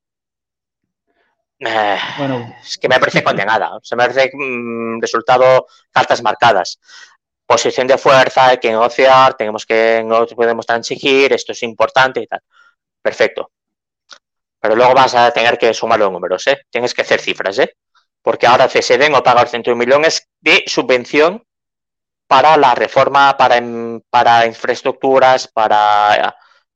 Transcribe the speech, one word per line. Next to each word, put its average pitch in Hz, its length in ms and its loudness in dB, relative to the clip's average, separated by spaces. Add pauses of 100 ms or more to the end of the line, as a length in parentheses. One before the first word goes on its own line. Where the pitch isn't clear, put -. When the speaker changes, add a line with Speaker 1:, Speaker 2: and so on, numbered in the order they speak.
(1600)
Speaker 1:
eh, 107 400 -4 (180)
Speaker 2:
Bueno. 127 440 -8
Speaker 1:
es - 160 -16
que 135 120 -4
me 107 100 0
parece - 240 -2
condenada. 104 580 -4
Se - 140 -14
me 120 80 -2
parece, 127 300 0
mm, 120 680 -8
resultado 127 680 0 (240)
cartas 123 300 -2
marcadas. 107 580 -2 (680)
Posición 123 380 -2
de 131 140 2
fuerza, 131 480 2
hay 127 100 4
que 117 140 -2
negociar, 131 640 4
tenemos 107 320 -8
que, 113 360 0
no 113 220 0
podemos 117 400 -4
transigir, 135 680 0
esto 113 200 -4
es - 100 -14
importante 120 600 -2
y 107 40 -10
tal. - 160 -12 (600)
Perfecto. - 500 -4 (1080)
Pero 110 160 -2
luego 127 200 4
vas 127 180 2
a 120 160 2
tener 120 300 0
que 117 160 2
sumar 113 240 -2
los - 120 0
números, 90 360 -6
¿eh? 139 240 -2
Tienes 120 240 -4
que 110 80 -2
hacer - 160 -2
cifras, - 400 -6
¿eh? 165 160 -2 (480)
Porque 113 240 0
ahora 127 200 4
C 123 120 -2
S 123 180 0
D 147 140 0
no 127 100 2
paga 120 200 4
los 120 100 -2
ciento 117 200 -4
un 117 60 -2
millones 143 500 0 (140)
de 175 240 0
subvención 147 800 -2 (800)
para 143 320 4
la 135 160 4
reforma, 131 640 2
para 123 200 4
in-, 117 520 -8
para 117 380 2
infraestructuras, 131 1000 0
para, 104 880 0 (400)